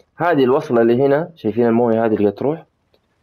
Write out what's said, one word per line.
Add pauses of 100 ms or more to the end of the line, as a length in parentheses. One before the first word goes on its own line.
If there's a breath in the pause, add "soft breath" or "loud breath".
(180)
هذه
الوصلة
اللي
هنا،
شايفين
الموية
هذه
اللي
تروح؟ (580)